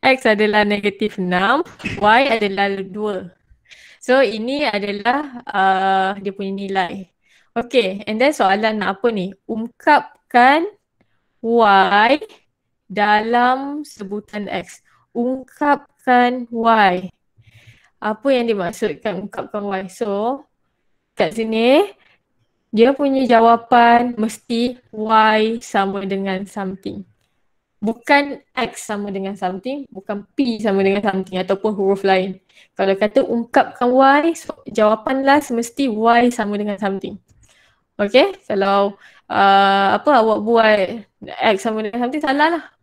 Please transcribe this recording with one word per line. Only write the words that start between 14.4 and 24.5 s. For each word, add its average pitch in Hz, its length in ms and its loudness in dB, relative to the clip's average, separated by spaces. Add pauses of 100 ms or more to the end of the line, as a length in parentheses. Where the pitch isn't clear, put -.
X. - 320 -10 (320)
Ungkapkan 254 1400 0
Y. 220 560 2 (960)
Apa 214 240 -4
yang 240 240 0
dimaksudkan 202 720 -4
ungkapkan 202 480 -10
Y? 190 160 -6
So, 220 560 -6 (720)
kat 180 240 -2
sini, 233 480 2 (840)
dia 233 180 6
punya 269 320 0
jawapan 233 960 4
mesti 233 640 -4 (100)